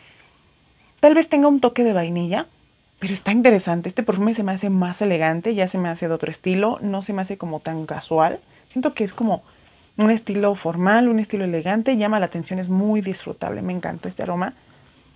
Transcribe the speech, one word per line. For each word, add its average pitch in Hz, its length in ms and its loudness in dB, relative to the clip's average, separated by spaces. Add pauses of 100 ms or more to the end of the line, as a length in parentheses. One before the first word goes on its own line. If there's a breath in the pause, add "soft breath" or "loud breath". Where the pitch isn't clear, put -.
(1000 soft breath)
Tal 294 140 8
vez 320 160 4
tenga 294 180 4
un 285 140 4
toque 247 240 2
de 220 80 2
vainilla, 175 540 -2 (520)
pero 190 140 -4
está 196 180 -4
interesante. 196 560 2
Este 202 160 -4
perfume 208 300 0
se 220 100 -4
me 190 80 -2
hace 190 180 -4
más 180 320 0
elegante, 170 540 0
ya 185 140 0
se 190 80 -6
me 180 100 0
hace 170 220 -4
de 165 40 -2
otro 156 160 -4
estilo, 190 520 -2
no 196 200 -4
se 196 120 -8
me 190 80 -4
hace 196 160 -8
como 160 240 -8
tan 160 240 -6
casual. 160 560 0 (260 soft breath)
Siento 262 260 -2
que 220 120 -2
es 190 80 -6
como 214 300 -2 (520 soft breath)
un 214 160 4
estilo 202 440 0
formal, 190 520 2
un 226 120 2
estilo 208 260 -4
elegante, 185 500 0
llama 214 240 0
la 185 60 0
atención, 180 340 -6
es 180 80 -6
muy 202 320 2
disfrutable. 190 640 -6
Me 180 100 -4
encantó 175 380 -8
este 185 140 -10
aroma. 180 320 -4 (600 soft breath)